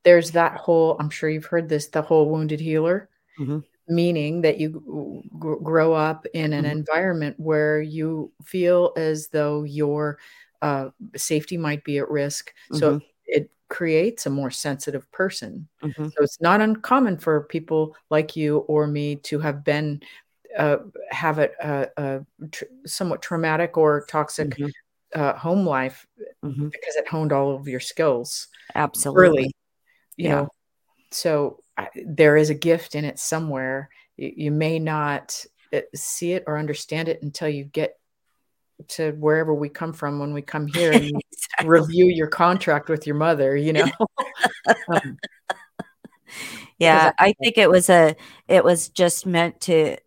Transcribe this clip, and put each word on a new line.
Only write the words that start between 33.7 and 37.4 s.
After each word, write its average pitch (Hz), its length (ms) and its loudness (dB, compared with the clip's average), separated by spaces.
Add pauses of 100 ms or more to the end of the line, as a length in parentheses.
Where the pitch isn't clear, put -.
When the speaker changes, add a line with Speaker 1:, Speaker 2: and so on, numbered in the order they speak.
Speaker 1:
Y-, 139 180 -10
you 151 140 -4
may 156 280 0
not, 151 640 -4 (280)
uh, 143 80 0 (140)
see - 380 -6
it 180 140 -4
or 151 120 -4
understand 156 500 -6
it 165 140 -6
until 151 260 -6